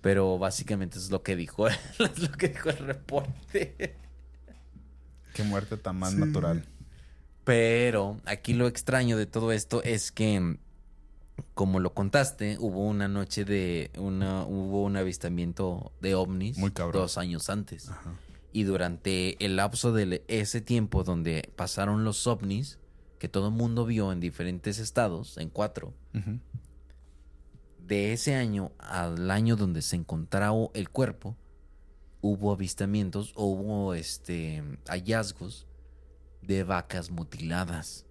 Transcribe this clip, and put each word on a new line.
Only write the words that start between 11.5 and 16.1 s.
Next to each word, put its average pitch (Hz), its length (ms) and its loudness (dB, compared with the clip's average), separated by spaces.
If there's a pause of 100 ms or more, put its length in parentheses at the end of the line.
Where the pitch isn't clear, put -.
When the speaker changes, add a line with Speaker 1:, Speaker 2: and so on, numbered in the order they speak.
Speaker 1:
como 95 260 4
lo 90 140 2
contaste, 104 680 2
hubo 98 260 0
una 104 220 2
noche 98 380 -2
de 90 520 0
una, 95 460 0
hubo 98 400 0
un 98 140 0
avistamiento 90 1040 -2
de 95 120 2